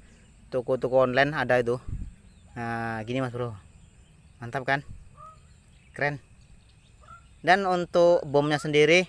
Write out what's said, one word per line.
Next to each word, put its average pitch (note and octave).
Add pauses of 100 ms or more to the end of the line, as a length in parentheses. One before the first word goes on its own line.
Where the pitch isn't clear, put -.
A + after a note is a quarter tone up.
(480)
toko-toko C3
online C3+
ada B2+
itu. A#2+ (720)
Nah, A#2
gini, B2
Mas B2
Bro. A#2+ (880)
Mantap A#2+
kan? C3+ (1040)
Keren. C#3+ (1200)
Dan F#3+
untuk F3
bomnya D3
sendiri, D3+